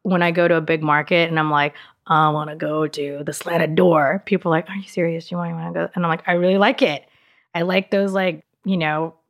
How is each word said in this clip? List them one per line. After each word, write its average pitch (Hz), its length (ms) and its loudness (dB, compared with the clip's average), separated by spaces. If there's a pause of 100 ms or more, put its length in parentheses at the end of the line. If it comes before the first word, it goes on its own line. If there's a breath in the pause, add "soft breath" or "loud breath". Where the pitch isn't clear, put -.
when 180 200 0
I 175 100 2
go 170 140 4
to 170 100 4
a 165 40 2
big 156 220 -2
market 156 480 2
and 160 80 0
I'm 156 120 0
like, 147 220 2 (340 loud breath)
"I 156 220 4
wanna 151 280 -4
go 156 300 -2
to 143 380 -8
the 151 80 -6
Slanted 165 420 -2
Door," 165 520 4
people 175 260 0
are 160 60 4
like, 175 100 -4
"Are 190 80 -12
you 196 60 -8
serious? 165 480 -6
You 175 80 -6
wanna, 170 160 -6
wanna 165 180 -8
go?" 170 220 -4
And 180 100 -2
I'm 170 60 0
like, 165 180 -2
"I 180 60 0
really 180 240 2
like 214 240 2
it. 151 240 -2 (480 soft breath)
I 170 80 -2
like 185 280 -2
those, 196 220 0
like, 185 320 -2 (220)
you 190 100 0
know, 160 380 -2 (160)